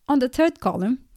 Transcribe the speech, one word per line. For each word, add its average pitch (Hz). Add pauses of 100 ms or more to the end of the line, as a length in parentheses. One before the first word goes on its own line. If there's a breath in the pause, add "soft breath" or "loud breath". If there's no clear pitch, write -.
On 285
the 247
third 330
column, 202 (180)